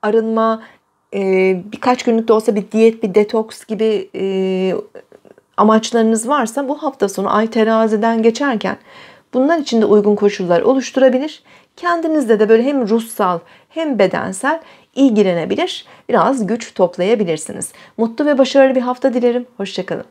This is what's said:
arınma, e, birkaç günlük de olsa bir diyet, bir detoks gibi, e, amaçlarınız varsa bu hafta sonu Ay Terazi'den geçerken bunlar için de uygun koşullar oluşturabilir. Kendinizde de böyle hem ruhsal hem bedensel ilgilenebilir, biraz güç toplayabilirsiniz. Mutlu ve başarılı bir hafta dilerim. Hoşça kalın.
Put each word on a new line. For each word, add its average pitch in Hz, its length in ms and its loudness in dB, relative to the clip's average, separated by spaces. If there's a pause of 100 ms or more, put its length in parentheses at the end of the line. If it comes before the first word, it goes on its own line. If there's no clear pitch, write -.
arınma, 220 600 0 (520)
e, 196 60 -4 (520)
birkaç 247 300 -2
günlük 226 260 0
de 240 40 4
olsa 220 220 2
bir 202 180 -6
diyet, 226 300 2
bir 190 120 -4
detoks 214 500 -2
gibi, 220 500 -4
e, 190 600 -2 (840)
amaçlarınız 220 720 2
varsa 269 400 -2
bu 302 140 -6
hafta 285 260 -4
sonu 196 260 -2
Ay 220 160 0
Terazi'den 226 720 0
geçerken 226 540 0 (580)
bunlar 285 240 2
için 233 240 0
de - 20 4
uygun 208 320 4
koşullar 185 460 0
oluşturabilir. 262 800 0 (340)
Kendinizde 320 640 0
de 214 80 2
böyle 226 140 4
hem 262 260 -2
ruhsal 208 500 -2 (300)
hem 302 300 -6
bedensel 196 600 -2 (340)
ilgilenebilir, 208 920 0 (220)
biraz 226 380 0
güç 226 280 -6
toplayabilirsiniz. 180 1000 -2 (240)
Mutlu 226 300 -2
ve 285 120 0
başarılı 269 360 4
bir 254 60 2
hafta 247 340 -2
dilerim. 240 320 -2 (100)
Hoşça 190 300 -8
kalın. - 240 -8